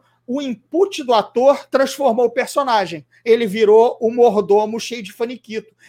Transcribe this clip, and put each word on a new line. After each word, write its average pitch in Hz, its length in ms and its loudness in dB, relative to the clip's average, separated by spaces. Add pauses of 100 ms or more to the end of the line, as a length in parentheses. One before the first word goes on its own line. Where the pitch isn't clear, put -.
(260)
o 269 160 -6
input 311 600 -4
do 240 100 0
ator 240 540 0
transformou 254 580 0
o 233 40 -2
personagem. 233 760 -4 (180)
Ele 233 220 2
virou 220 540 4
o 226 100 0
mordomo 214 680 0
cheio 233 240 -12
de 185 100 -16
faniquito 220 600 -12 (160)